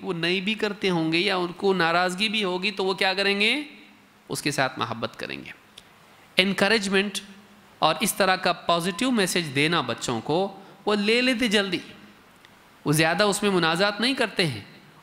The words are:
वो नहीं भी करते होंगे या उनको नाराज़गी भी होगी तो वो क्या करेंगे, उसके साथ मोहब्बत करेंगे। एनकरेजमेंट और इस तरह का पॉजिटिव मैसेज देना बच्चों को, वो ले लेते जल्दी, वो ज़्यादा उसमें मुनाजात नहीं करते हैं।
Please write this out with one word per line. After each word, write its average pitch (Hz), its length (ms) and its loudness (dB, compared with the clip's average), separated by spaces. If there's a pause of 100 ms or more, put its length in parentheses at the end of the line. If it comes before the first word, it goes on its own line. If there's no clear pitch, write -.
वो 185 120 -6
नहीं 175 300 -2
भी 214 120 0
करते 202 340 -2
होंगे 165 300 2
या 190 200 0
उनको 180 340 0
नाराज़गी 180 560 2
भी 214 140 -2
होगी 185 280 -2
तो 202 140 -4
वो 190 100 2
क्या 190 200 2
करेंगे, 202 520 0 (640)
उसके 143 220 -4
साथ 135 260 -2
मोहब्बत 113 360 -6
करेंगे। 67 400 -10 (840)
एनकरेजमेंट 196 800 2 (640)
और 160 200 2
इस 196 140 0
तरह 185 200 2
का 175 160 0
पॉजिटिव 185 580 -2
मैसेज 185 360 0
देना 147 360 0
बच्चों 117 380 -4
को, 190 440 -4 (220)
वो 208 80 0
ले 214 260 2
लेते 254 280 2
जल्दी, 196 320 0 (1040)
वो 147 60 2
ज़्यादा 165 340 4
उसमें 202 240 2
मुनाजात 185 500 2
नहीं 254 140 2
करते 226 280 -2
हैं। 117 400 -4 (200)